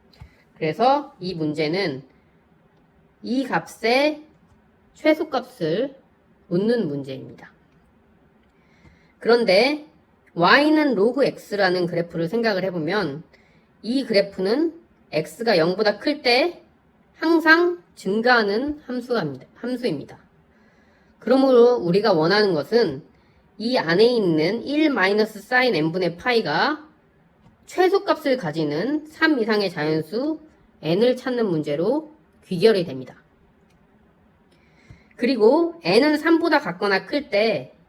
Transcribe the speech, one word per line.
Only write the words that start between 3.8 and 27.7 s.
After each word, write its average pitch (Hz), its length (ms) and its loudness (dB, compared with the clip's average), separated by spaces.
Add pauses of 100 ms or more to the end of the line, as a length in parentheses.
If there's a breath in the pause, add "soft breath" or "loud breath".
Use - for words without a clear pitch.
최소값을 269 1080 -4 (440)
묻는 208 400 -2
문제입니다. 131 640 -12 (1700 soft breath)
그런데 240 680 2 (480)
Y는 285 600 4
로그 240 300 0
X라는 185 600 -2
그래프를 165 420 -4
생각을 220 360 -2
해보면 170 580 -4 (600 soft breath)
이 254 220 -4
그래프는 208 760 -2 (320)
X가 196 460 -2
영보다 185 400 0
클 294 240 -4
때 262 400 0 (520)
항상 330 680 2 (120)
증가하는 226 880 0
함수가, 233 500 -6 (200)
함수입니다. 233 640 -8 (1000 soft breath)
그러므로 247 580 4
우리가 202 360 0
원하는 190 400 2
것은 156 520 -2 (520 soft breath)
이 240 220 -4
안에 175 260 2
있는 202 600 0
일 302 260 0
마이너스 208 500 0
사인 247 340 0
n분의 165 420 -2
파이가 233 720 -2 (800)
최소값을 339 720 0